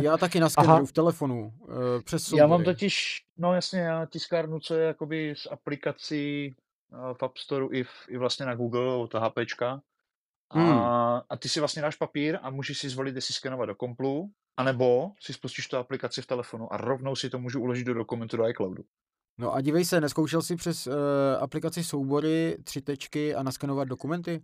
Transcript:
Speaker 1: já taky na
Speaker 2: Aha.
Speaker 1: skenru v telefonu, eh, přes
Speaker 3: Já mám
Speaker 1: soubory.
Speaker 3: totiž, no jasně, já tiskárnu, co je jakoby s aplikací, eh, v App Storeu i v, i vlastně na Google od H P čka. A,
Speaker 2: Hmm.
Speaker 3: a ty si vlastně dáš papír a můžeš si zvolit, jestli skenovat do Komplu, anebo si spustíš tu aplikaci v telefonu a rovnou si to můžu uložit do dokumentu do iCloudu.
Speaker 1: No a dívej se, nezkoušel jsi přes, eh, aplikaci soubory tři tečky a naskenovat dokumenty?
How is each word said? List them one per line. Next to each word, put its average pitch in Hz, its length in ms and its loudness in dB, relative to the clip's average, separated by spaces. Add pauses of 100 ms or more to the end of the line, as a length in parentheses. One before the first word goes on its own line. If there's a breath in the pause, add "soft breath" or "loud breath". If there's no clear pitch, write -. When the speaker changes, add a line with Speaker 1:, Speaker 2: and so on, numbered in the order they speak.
Speaker 1:
já 156 140 4
taky 175 240 2
na 160 60 6 (100)
Speaker 2:
Aha. 147 100 8
Speaker 1:
skenru 156 200 8
v - 60 -16
telefonu, 135 600 0 (460)
eh, 113 40 -6
přes - 300 -4
Speaker 3:
Já 147 140 10
mám 170 140 6
Speaker 1:
soubory. 165 140 2
Speaker 3:
totiž, - 500 -2 (120)
no 175 180 2
jasně, 180 260 -2
já 165 260 0
tiskárnu, 160 540 -4
co 165 140 -4
je 160 120 4
jakoby 156 440 -4
s - 200 -10
aplikací, 143 960 -4 (460)
eh, 127 220 -10
v - 80 -8
App 131 160 -6
Storeu 135 340 -2
i 127 120 0
v, - 60 -8 (180)
i 123 80 -8
vlastně 127 300 -2
na 123 80 -2
Google 120 420 0
od 117 180 -4
H 110 160 0
P 117 160 -2
čka. 127 340 -4 (720)
A, 156 80 2
Speaker 2:
Hmm. 160 200 6 (500)
Speaker 3:
a 131 100 -6
ty 139 100 -8
si 165 120 -2
vlastně 147 220 -2
dáš 151 140 -2
papír 151 460 -2
a 135 80 -8
můžeš 135 280 -6
si 143 100 -6
zvolit, 135 280 -4
jestli - 180 -6
skenovat 127 340 -4
do 101 60 -6
Komplu, 135 560 -4 (260)
anebo 127 640 4
si - 120 -12
spustíš - 360 -8
tu 139 80 -4
aplikaci 127 460 -6
v - 40 -16
telefonu 117 460 -6
a - 40 -4
rovnou 131 400 -2
si 127 140 -4
to 131 80 -6
můžu 123 220 -4
uložit 123 260 -2
do 123 80 0
dokumentu 113 420 -4
do 113 120 2
iCloudu. 98 360 -4 (540)
Speaker 1:
No 120 160 -2
a 135 60 0
dívej 151 240 2
se, 175 160 4
nezkoušel 156 420 0
jsi 170 140 -4
přes, 165 300 -4
eh, 123 40 -4 (500)
aplikaci 160 440 -4
soubory 151 800 0
tři - 180 -8
tečky 147 520 -4
a 139 80 -2
naskenovat 135 460 -2
dokumenty? 165 560 -4